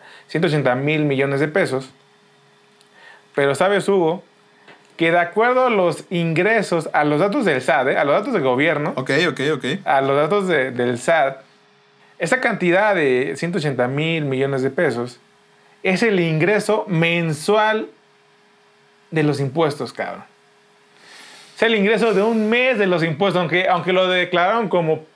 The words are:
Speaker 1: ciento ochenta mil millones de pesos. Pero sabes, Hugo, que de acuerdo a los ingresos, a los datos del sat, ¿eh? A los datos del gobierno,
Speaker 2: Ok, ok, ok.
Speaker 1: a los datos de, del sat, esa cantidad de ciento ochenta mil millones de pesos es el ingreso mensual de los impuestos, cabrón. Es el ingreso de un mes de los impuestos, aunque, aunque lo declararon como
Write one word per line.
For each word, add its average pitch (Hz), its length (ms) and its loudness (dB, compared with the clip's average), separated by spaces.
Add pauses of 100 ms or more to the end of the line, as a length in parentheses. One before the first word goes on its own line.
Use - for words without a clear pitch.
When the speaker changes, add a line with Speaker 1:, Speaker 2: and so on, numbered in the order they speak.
(280)
Speaker 1:
ciento 160 200 0
ochenta 139 280 2
mil 151 280 0
millones 139 380 0
de 156 80 0
pesos. 135 400 -2 (1500)
Pero 139 200 2
sabes, 190 340 2
Hugo, 180 340 2 (720)
que 165 160 2
de 175 80 4
acuerdo 233 460 2
a 247 40 2
los 180 400 0
ingresos, 175 840 0
a 151 100 2
los 147 160 2
datos 208 240 0
del 143 180 0
sat, 139 260 2
¿eh? 151 100 0
A 160 80 2
los 143 100 2
datos 214 180 -2
del 175 100 0
gobierno, 147 520 0
Speaker 2:
Ok, 139 160 -4 (180)
ok, 123 100 -4 (160)
ok. 135 100 -6 (200)
Speaker 1:
a 139 160 2
los 135 140 0
datos 185 320 0
de, 135 240 0
del 120 280 -2
sat, 147 420 0 (760)
esa 170 220 0
cantidad 185 560 2
de 143 400 0
ciento 175 220 -4
ochenta 131 320 -2
mil 156 340 -2
millones 135 380 -2
de 135 80 0
pesos 123 500 -4 (640)
es 185 200 0
el 202 180 2
ingreso 185 680 0
mensual 170 1000 0 (1200)
de 156 120 0
los 143 180 0
impuestos, 135 500 -2
cabrón. 92 320 -10 (1300)
Es - 60 -4
el 233 120 2
ingreso 208 380 2
de 190 80 0
un 220 280 0
mes 247 280 0
de 202 100 0
los 175 160 0
impuestos, 165 360 -2
aunque, 175 300 -2
aunque 180 240 -2
lo 185 160 2
declararon 180 580 0
como 160 380 -2 (100)